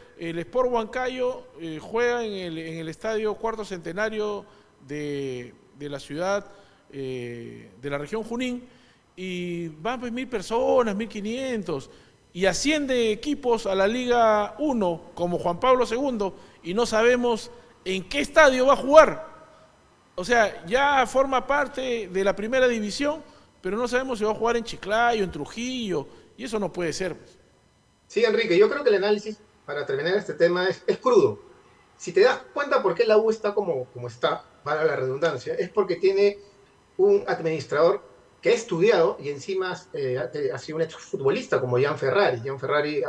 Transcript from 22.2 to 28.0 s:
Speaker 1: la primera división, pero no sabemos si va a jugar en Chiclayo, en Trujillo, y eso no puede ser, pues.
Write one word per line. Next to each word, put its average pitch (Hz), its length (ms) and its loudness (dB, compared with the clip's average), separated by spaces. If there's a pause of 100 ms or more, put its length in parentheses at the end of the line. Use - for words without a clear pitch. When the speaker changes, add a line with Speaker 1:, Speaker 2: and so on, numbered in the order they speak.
Speaker 1:
la 196 120 2
primera 247 320 2
división, 247 560 -2 (380)
pero 185 160 -4
no 247 100 -2
sabemos 254 320 -2
si 214 60 -2
va 214 60 2
a 208 40 -2
jugar 233 220 0
en 233 60 -4
Chiclayo, 226 600 0
en 175 80 -4
Trujillo, 196 760 -6 (300)
y 220 60 -14
eso 214 160 -4
no 190 120 -4
puede 170 220 -4
ser, 180 240 -6
pues. - 200 -20 (680)